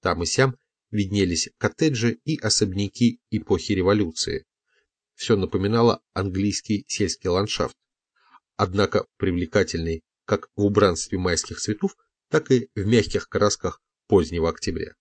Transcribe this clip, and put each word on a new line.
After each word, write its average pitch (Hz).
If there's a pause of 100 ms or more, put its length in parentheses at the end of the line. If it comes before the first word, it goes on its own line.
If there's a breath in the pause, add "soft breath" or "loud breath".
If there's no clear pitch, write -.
Там 87
и 82
сям 131 (340)
виднелись 95
коттеджи 120
и 156
особняки 101 (100)
эпохи -
революции. 92 (680)
Все -
напоминало 104 (120)
английский 98
сельский -
ландшафт, 92 (840 soft breath)
однако 98 (100)
привлекательный 87 (240)
как -
в 101
убранстве 101
майских 90
цветов, 107 (320)
так 151
и 127
в 101
мягких 107
красках - (280)
позднего 85
октября. -